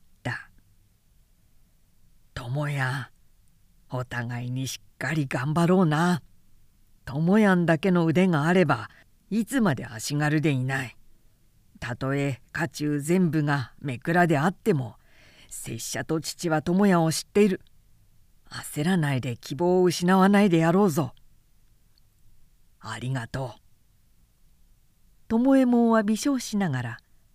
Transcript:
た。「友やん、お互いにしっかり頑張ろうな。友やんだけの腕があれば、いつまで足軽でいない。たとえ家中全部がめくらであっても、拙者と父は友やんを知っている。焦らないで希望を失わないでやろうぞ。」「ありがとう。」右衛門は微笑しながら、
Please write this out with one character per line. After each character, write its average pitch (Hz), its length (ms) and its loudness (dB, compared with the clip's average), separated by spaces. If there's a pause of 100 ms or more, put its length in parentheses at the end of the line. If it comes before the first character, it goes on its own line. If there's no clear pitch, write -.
(240)
た。 - 260 -10 (1800)
「友 139 360 -6
や 135 400 -4 (840)
ん、 131 60 -8
お 123 80 -8
互 123 420 -8
い - 20 -6
に 131 160 -6
し - 160 -10
っ - 160 -20
か 135 160 -6
り 156 140 -2
頑 143 260 -4
張 170 140 2
ろ 185 140 4
う 180 40 4
な。 165 360 0 (840)
友 170 360 0
や 190 180 4
ん 175 80 0
だ 160 120 2
け 190 140 0
の 175 140 2
腕 180 240 2
が 151 160 0
あ 175 80 2
れ 185 100 4
ば、 139 260 -2 (400)
い 202 160 -2
つ 277 140 -2
ま 180 160 2
で 117 100 -8
足 113 320 -8
軽 151 220 0
で 151 120 2
い 131 120 -2
な 131 220 -4
い。 - 100 -16 (880)
た - 160 -10
と 135 180 -4
え 139 260 -4 (120)
家 139 160 -4
中 147 320 -4
全 170 300 2
部 151 120 0
が 143 380 -2
め 131 160 -8
く 170 160 -4
ら 175 120 4
で 156 140 2
あ 160 80 2
っ 185 60 -2
て - 200 -2
も、 127 220 -4 (540)
拙 - 280 -12
者 - 280 -8
と 160 160 -2
父 - 280 -8
は 156 120 0
友 190 260 2
や 180 120 6
ん 165 40 2
を 160 80 0
知 - 120 -6
っ - 20 -20
て 208 180 2
い 208 60 4
る。 190 100 -4 (880)
焦 - 360 -6
ら 190 100 2
な 147 180 0
い 131 60 -2
で 120 160 -6
希 - 200 -12
望 180 260 2
を - 20 4
失 180 340 2
わ 190 120 6
な 202 120 6
い 208 80 4
で 165 100 4
や 165 120 2
ろ 196 140 4
う 185 40 2
ぞ。」 139 240 -2 (1700)
「あ 110 180 -12
り 127 140 -6
が 123 160 -6
と 131 300 -8
う。」 - 20 -20 (1700)
右 262 280 4
衛 262 80 4
門 233 240 4
は 220 100 4
微 214 240 0
笑 277 160 0
し - 160 -6
な 185 140 0
が 127 100 -4
ら、 117 160 -8 (380)